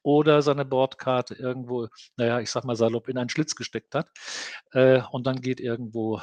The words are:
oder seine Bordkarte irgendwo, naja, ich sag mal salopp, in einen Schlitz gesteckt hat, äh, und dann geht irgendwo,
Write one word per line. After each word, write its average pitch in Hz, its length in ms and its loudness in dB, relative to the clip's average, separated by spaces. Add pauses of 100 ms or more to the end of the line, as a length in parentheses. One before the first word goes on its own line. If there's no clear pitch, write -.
oder 147 400 6
seine 139 220 0
Bordkarte 131 720 -2
irgendwo, 127 540 -6 (280)
naja, 120 240 0
ich 110 100 -8
sag 123 140 -4
mal 120 120 -2
salopp, 113 320 2
in 127 100 -4
einen 123 100 -2
Schlitz - 280 -2
gesteckt - 380 -10
hat, 143 140 -2 (640)
äh, 131 300 6 (100)
und 127 160 -6
dann 131 140 -2
geht 127 200 -4
irgendwo, 113 640 -4